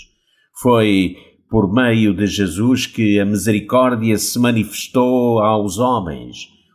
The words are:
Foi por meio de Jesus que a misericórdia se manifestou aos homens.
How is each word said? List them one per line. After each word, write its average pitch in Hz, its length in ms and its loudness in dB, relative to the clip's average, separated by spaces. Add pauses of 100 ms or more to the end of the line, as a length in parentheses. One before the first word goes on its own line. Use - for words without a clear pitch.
(600)
Foi 104 540 2 (340)
por 101 240 2
meio 113 400 2
de 98 140 -2
Jesus 101 580 -2
que 104 340 0
a 101 60 0
misericórdia 110 920 0
se - 200 -4
manifestou 120 1000 0
aos 104 400 0
homens. 85 680 -4 (280)